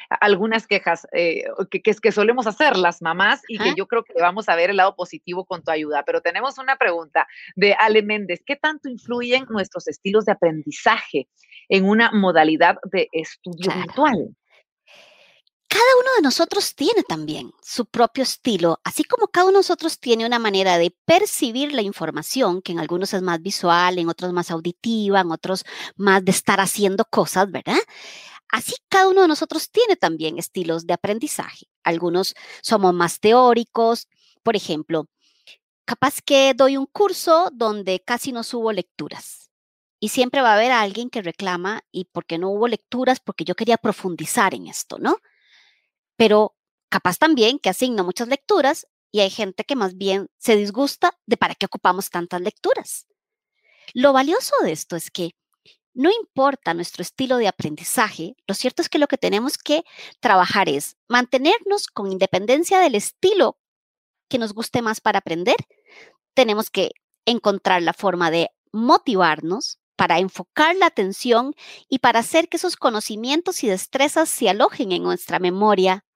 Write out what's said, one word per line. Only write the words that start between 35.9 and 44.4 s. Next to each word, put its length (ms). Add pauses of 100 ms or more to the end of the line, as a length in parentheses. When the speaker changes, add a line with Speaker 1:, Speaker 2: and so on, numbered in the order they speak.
Speaker 2:
que 320
doy 260
un 80
curso 640
donde 520
casi 280
no 100
subo 300
lecturas. 800 (480)
Y 80
siempre 340
va 80
a 60
haber 160
alguien 380
que 120
reclama, 720
"¿Y 140
por 200
qué 120
no 120
hubo 160
lecturas? 540
Porque 240
yo 100
quería 220
profundizar 760